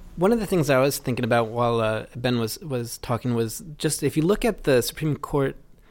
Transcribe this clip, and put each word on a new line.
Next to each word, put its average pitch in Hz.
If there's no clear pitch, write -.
one 185
of 233
the 196
things 160
I 135
was 139
thinking 123
about 117
while, 117
uh, 110
Ben 123
was, 110
was 123
talking 120
was 117
just 151
if 139
you 151
look 208
at 220
the 127
Supreme 151
Court, 139